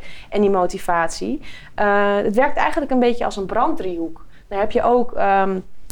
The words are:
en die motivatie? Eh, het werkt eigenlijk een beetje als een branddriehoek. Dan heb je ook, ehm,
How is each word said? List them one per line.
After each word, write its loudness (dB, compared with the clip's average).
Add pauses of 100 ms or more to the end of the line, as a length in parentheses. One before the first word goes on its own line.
(300)
en 0
die 4
motivatie? 0 (340)
Eh, 2
het 0
werkt 4
eigenlijk 0
een 2
beetje 2
als -4
een -6
branddriehoek. -2 (240)
Dan -6
heb 0
je 2
ook, 2
ehm, 2 (340)